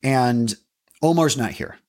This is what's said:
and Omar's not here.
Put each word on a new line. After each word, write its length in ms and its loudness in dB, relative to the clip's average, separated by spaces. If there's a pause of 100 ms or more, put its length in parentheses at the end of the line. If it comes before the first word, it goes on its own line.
and 520 0 (460)
Omar's 360 2
not 140 -4
here. 260 -12 (120)